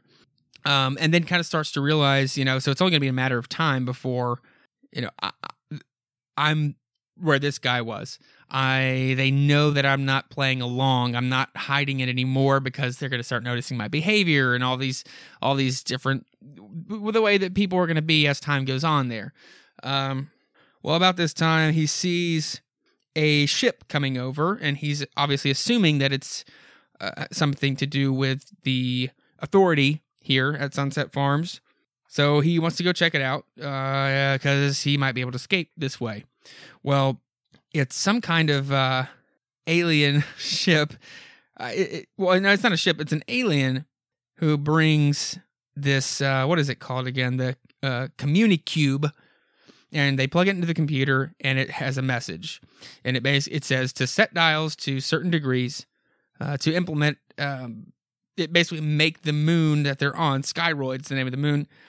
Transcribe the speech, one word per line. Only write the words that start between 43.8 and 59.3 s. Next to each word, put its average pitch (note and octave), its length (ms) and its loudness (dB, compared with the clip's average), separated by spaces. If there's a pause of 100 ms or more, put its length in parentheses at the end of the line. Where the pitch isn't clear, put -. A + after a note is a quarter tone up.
who D3+ 200 2
brings D3+ 840 2 (360)
this, C#3 460 -2
uh, C3+ 240 0
what E3 140 0
is C#3+ 100 0
it B2 100 -8
called B2+ 280 -6
again? B2+ 300 -2
The, B2+ 200 -4 (260)
uh, C3 240 -4 (100)
Communicube. D3+ 920 2 (840)
And C#3+ 240 0
they C3+ 80 2
plug F3 220 2
it G3 40 0
into F3 160 -2
the E3 60 0
computer, C#3 680 0
and C3 180 0
it C3+ 100 -2
has C3+ 280 -6
a C3 40 -4
message. B2 600 -6 (420)
And B2+ 140 -2
it A#2+ 60 -6
bas-, C#3 280 0
it C#3+ 140 -6
says C3 280 -2
to B2+ 140 -2
set - 260 0
dials D#3+ 440 0
to C3+ 240 -4
certain E3 280 -2
degrees, C3 560 -2 (540)
uh, C#3+ 180 -4
to D#3 160 0
implement, D#3 440 -2 (200)
um, B2+ 540 -8 (460)
it E3 160 -4
basically E3+ 260 2
make D3+ 440 0
the D3+ 100 0